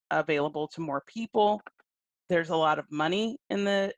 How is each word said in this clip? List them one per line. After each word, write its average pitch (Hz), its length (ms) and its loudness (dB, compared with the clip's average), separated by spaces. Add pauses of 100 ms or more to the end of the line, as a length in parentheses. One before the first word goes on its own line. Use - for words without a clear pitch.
available 151 600 0
to - 120 -10
more 143 260 -4
people. 214 540 0 (680)
There's 170 220 0
a 170 80 0
lot 156 220 4
of - 120 -10
money 180 460 0 (140)
in 202 120 0
the, 196 340 0